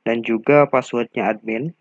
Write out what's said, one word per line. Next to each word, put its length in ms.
dan 240
juga 400
password-nya 640
admin. 520